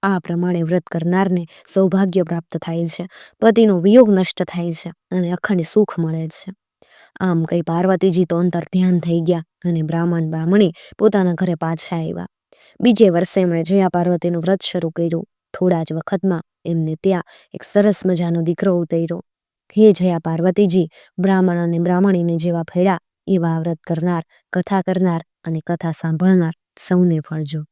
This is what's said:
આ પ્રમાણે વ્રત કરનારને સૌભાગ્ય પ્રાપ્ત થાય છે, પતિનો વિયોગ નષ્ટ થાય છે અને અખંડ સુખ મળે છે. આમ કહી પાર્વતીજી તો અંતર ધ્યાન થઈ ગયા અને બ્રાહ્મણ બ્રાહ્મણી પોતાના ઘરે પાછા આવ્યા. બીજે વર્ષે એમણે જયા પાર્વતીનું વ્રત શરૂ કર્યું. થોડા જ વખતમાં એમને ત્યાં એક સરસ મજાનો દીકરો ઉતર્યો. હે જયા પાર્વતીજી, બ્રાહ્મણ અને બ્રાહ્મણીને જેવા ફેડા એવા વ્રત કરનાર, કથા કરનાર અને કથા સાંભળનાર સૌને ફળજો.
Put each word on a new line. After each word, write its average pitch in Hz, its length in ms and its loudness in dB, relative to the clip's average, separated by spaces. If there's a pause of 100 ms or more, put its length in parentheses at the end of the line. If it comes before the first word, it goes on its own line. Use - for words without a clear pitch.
આ 190 180 0
પ્રમાણે 175 420 -2
વ્રત 170 280 -2
કરનારને 175 520 0 (240)
સૌભાગ્ય 190 580 0
પ્રાપ્ત 170 320 -8
થાય 170 300 -4
છે, 175 180 -8 (380)
પતિનો 220 380 6
વિયોગ 214 300 8
નષ્ટ 185 320 0
થાય 175 300 -6
છે 165 180 -10 (200)
અને 180 220 -2
અખંડ 180 300 -2
સુખ 208 360 0
મળે 160 300 -4
છે. - 280 -14 (640)
આમ 175 240 0
કહી 170 180 -2
પાર્વતીજી 180 640 2
તો 170 140 -2
અંતર 170 260 0
ધ્યાન 185 360 0
થઈ 170 200 -2
ગયા 165 240 -2 (200)
અને 165 180 -2
બ્રાહ્મણ 165 480 -2
બ્રાહ્મણી 165 420 2 (240)
પોતાના 196 380 2
ઘરે 175 200 -2
પાછા 165 420 -6
આવ્યા. 160 360 -8 (480)
બીજે 214 300 4
વર્ષે 175 300 0
એમણે 170 220 0
જયા 185 260 2
પાર્વતીનું 175 540 0
વ્રત 190 200 0
શરૂ 170 280 -4
કર્યું. 165 340 -4 (260)
થોડા 170 340 0
જ - 80 -12
વખતમાં 170 500 -2 (200)
એમને 160 320 -2
ત્યાં 185 360 -2 (220)
એક - 100 -12
સરસ 208 440 2
મજાનો 170 360 0
દીકરો 175 360 0
ઉતર્યો. 170 420 -4 (500)
હે 214 220 6
જયા 180 260 2
પાર્વતીજી, 170 680 0 (320)
બ્રાહ્મણ 185 440 2
અને 170 160 0
બ્રાહ્મણીને 175 580 2
જેવા 165 280 -2
ફેડા 180 340 0 (260)
એવા 165 340 0
વ્રત 160 220 -4
કરનાર, 170 440 -2 (280)
કથા 185 300 -2
કરનાર 180 400 -2 (220)
અને 160 160 -4
કથા 165 320 -6
સાંભળનાર 165 640 0 (240)
સૌને 180 420 2
ફળજો. 156 520 -8